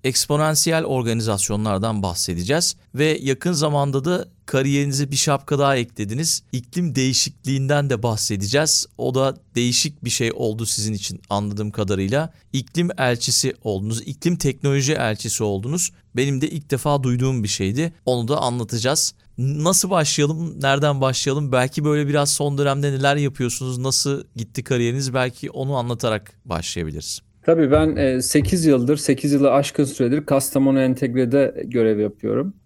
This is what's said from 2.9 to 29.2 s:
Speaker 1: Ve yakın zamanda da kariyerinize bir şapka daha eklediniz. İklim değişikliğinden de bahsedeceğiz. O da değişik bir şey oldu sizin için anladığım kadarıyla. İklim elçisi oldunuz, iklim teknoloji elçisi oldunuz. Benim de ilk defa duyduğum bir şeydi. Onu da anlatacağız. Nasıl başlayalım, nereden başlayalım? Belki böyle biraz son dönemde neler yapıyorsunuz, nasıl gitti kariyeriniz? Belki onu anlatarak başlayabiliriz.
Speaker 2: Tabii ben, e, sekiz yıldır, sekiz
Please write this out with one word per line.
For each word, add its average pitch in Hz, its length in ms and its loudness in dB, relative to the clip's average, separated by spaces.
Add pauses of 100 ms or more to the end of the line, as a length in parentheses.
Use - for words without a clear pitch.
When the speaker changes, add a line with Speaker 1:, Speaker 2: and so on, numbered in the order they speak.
Speaker 1:
Ve 151 260 2
yakın 135 320 -2
zamanda 143 520 0
da 180 220 -2 (180)
kariyerinize 139 680 0
bir 139 40 -4
şapka 139 440 0
daha 139 160 4
eklediniz. 120 760 -4
İklim 135 440 -4
değişikliğinden 135 960 0
de 113 140 0
bahsedeceğiz. 110 840 0 (100)
O 127 180 -2
da 131 220 0 (180)
değişik 123 480 0
bir 120 60 -4
şey 117 260 0
oldu 113 300 -2
sizin 107 280 -2
için - 360 -8
anladığım 104 420 -2
kadarıyla. 104 640 -2 (200)
İklim 165 440 -2
elçisi 123 640 0
oldunuz, 107 400 -2
iklim 170 340 -2
teknoloji 139 580 0
elçisi 113 500 -2
oldunuz. 107 480 -2 (240)
Benim 135 260 0
de 156 80 -2
ilk 151 220 -8
defa 143 320 0
duyduğum 123 400 0
bir 101 40 -2
şeydi. 123 460 -2 (120)
Onu 123 220 0
da 147 140 0
anlatacağız. 120 720 -2 (240)
Nasıl 151 520 0
başlayalım, 156 720 0
nereden 139 400 2
başlayalım? 135 500 0
Belki 131 320 0
böyle 147 240 2
biraz 143 260 2
son 143 240 -2
dönemde 143 340 0
neler 139 240 2
yapıyorsunuz, 131 600 -2
nasıl 135 460 -2 (120)
gitti 120 280 -8
kariyeriniz? 123 500 0
Belki 127 380 -2
onu 135 240 -4
anlatarak 120 720 -4
başlayabiliriz. 82 760 -6 (240)
Speaker 2:
Tabii 160 260 4
ben, 156 240 4
e, 131 260 0
sekiz - 440 2
yıldır, 139 320 4
sekiz 143 360 0